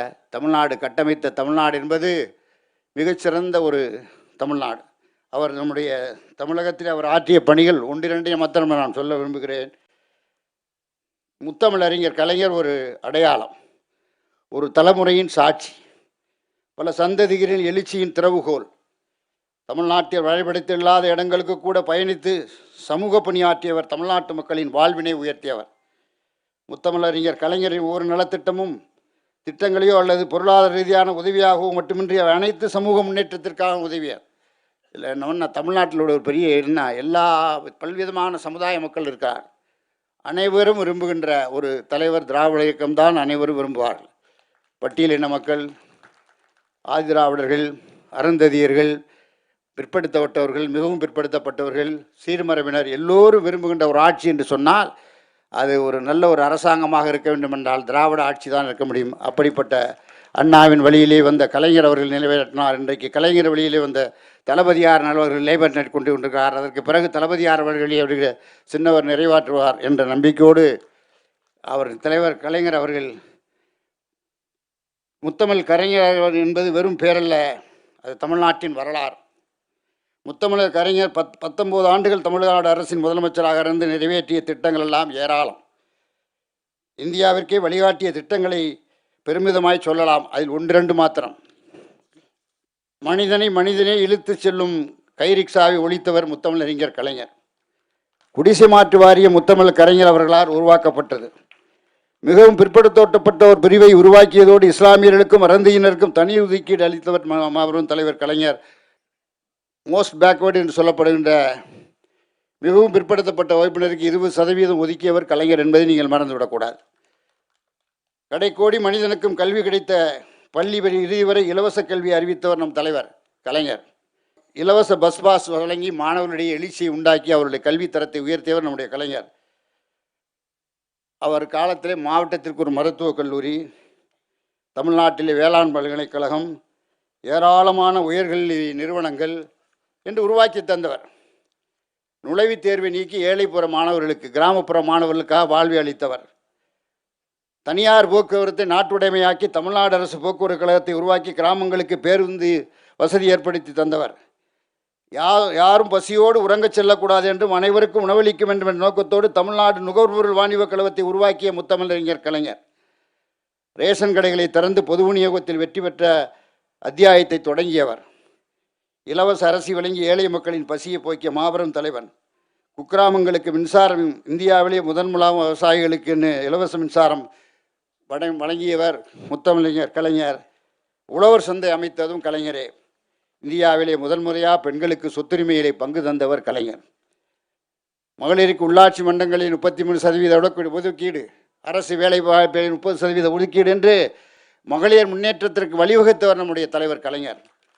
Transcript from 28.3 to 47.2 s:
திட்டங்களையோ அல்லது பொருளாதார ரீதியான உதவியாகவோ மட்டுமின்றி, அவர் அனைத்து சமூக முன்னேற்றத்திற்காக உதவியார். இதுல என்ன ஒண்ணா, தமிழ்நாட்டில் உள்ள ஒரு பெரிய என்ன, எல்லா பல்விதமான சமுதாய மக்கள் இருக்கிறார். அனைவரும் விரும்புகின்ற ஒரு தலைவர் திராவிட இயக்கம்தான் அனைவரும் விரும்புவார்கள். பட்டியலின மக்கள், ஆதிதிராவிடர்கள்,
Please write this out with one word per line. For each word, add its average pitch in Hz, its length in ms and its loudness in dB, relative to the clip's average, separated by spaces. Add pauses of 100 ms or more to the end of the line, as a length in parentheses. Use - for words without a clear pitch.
திட்டங்களையோ 190 520 0
அல்லது 180 280 0
பொருளாதார 185 480 2
ரீதியான 185 380 0
உதவியாகவோ 185 600 0
மட்டுமின்றி, 185 460 -4
அவர் 170 200 2
அனைத்து 214 300 -4
சமூக 202 340 -2
முன்னேற்றத்திற்காக 180 800 -6
உதவியார். 160 440 -10 (680)
இதுல 131 200 -12
என்ன 139 120 -10
ஒண்ணா, 165 200 -6
தமிழ்நாட்டில் 160 540 -4
உள்ள 156 120 0
ஒரு 143 100 -2
பெரிய 151 340 -2
என்ன, 143 380 -4
எல்லா 160 300 -2 (540)
பல்விதமான 185 580 -8
சமுதாய 170 440 -8
மக்கள் 151 300 -10
இருக்கிறார். 123 340 -8 (800)
அனைவரும் 196 580 0
விரும்புகின்ற 175 460 -6 (220)
ஒரு 139 200 -6 (160)
தலைவர் 160 440 -4
திராவிட 151 340 0
இயக்கம்தான் 151 520 0
அனைவரும் 147 420 -4
விரும்புவார்கள். 120 520 -8 (720)
பட்டியலின 151 460 -2
மக்கள், 143 340 -6 (1300)
ஆதிதிராவிடர்கள், 147 760 -2 (480)